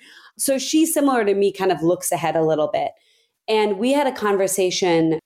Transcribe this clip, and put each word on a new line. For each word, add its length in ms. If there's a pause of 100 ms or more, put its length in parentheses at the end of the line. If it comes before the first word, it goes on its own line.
(380)
So 200
she, 280
similar 380
to 100
me, 180
kind 200
of 100
looks 300
ahead 240
a 80
little 240
bit. 240 (560)
And 300
we 140
had 140
a 60
conversation 1120